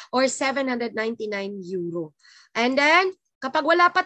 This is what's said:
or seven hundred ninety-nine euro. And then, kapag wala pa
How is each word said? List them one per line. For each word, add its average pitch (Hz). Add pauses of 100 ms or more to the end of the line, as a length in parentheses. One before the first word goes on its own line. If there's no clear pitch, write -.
(140)
or 262
seven 269
hundred 233
ninety-nine 208
euro. 170 (400)
And 254
then, 349 (320)
kapag 277
wala 349
pa 370